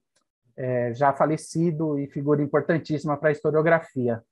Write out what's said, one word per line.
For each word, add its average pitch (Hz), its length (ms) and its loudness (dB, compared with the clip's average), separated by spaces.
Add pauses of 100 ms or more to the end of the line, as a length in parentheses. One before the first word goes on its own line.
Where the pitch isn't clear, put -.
(580)
é, 123 380 -2
já 139 180 2
falecido 156 840 -2
e 143 80 -6
figura 147 340 0
importantíssima 151 720 0
para 156 140 0
a - 20 4
historiografia, 151 880 0 (100)